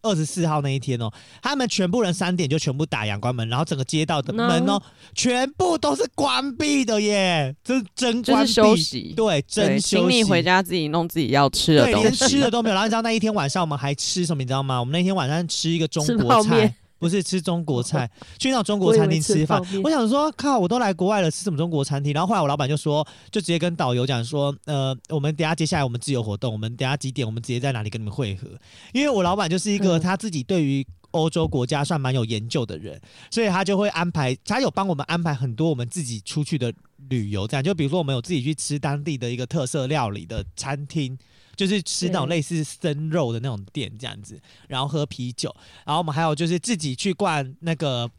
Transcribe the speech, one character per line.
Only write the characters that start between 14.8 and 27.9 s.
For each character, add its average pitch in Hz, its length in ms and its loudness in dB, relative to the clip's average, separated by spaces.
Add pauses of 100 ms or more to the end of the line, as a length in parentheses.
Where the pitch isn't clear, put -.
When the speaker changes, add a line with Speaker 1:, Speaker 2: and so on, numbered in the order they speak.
Speaker 1:
们 131 60 -4
那 170 100 2
天 190 140 2
晚 143 120 0
上 165 200 0
吃 - 220 -2
一 170 100 2
个 160 80 2
中 151 180 -2
国 233 100 2
菜。 208 80 4
Speaker 2:
吃 233 40 4
泡 233 160 6
面。 220 320 4 (220)
Speaker 1:
不 170 120 0
是 190 120 2
吃 185 200 -2
中 170 220 -2
国 131 200 0
菜， 131 260 -2 (140)
Speaker 2:
<laughs> - 160 -20
Speaker 1:
去 262 100 0
那 262 60 2
种 226 80 2
中 208 160 0
国 190 160 6
餐 208 120 6
厅 160 140 2
吃 156 240 4
饭。 202 140 2
Speaker 2:
我 180 60 -4
以 - 20 -12
为 185 60 -6
吃 - 0 -
泡 - 0 -
面。 196 100 -2
Speaker 1:
我 302 60 2
想 247 200 2
说 294 280 2
，“靠， 277 200 0
我 185 80 2
都 226 140 2
来 202 140 2
国 180 160 0
外 214 120 2
了， 160 80 2
吃 - 140 -6
什 196 80 -2
么 143 60 -2
中 170 120 -2
国 147 140 0
餐 139 180 -2
厅？” 143 140 0
然 160 80 2
后 185 40 0
后 220 60 2
来 190 80 2
我 147 60 2
老 143 80 2
板 131 120 -2
就 147 100 0
说， 151 280 0 (240)
就 214 120 -2
直 156 60 -8
接 170 120 0
跟 170 160 0
导 131 180 0
游 123 140 0
讲 120 160 0
说 143 320 -2 (100)
，“呃， 135 300 -2 (140)
我 160 100 -2
们 147 160 0
等 156 100 0
一 - 20 0
下 160 60 0
接 160 120 0
下 160 120 0
来 143 60 2
我 131 60 0
们 120 100 -6
自 143 140 -4
由 120 100 0
活 104 140 -4
动， 117 160 -4
我 107 40 -6
们 110 200 -4
等 131 100 -2
一 - 20 0
下 143 60 0
几 135 160 -6
点 123 160 -4
我 - 20 -4
们 113 140 -6
直 - 40 -12
接 120 120 -2
在 135 140 -2
哪 110 100 -4
里 107 60 -6
跟 110 120 -8